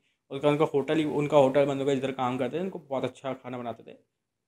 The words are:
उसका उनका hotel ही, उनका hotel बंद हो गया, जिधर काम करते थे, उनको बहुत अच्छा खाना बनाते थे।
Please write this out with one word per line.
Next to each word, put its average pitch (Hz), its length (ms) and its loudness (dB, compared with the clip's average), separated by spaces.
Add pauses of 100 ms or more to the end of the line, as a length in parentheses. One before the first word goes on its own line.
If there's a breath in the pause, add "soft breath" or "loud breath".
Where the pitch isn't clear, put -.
(320)
उसका 139 180 0
उनका 147 160 4
hotel 143 320 0
ही, 156 60 2
उनका 147 340 2
hotel 139 280 6
बंद 139 140 -2
हो 135 60 -4
गया, 139 100 0
जिधर 135 160 -2
काम 131 260 -4
करते 135 200 -4
थे, 170 40 -4
उनको 190 180 -8
बहुत 131 240 -6
अच्छा 131 300 -6
खाना 127 240 -12
बनाते 120 260 -10
थे। - 120 -20 (520)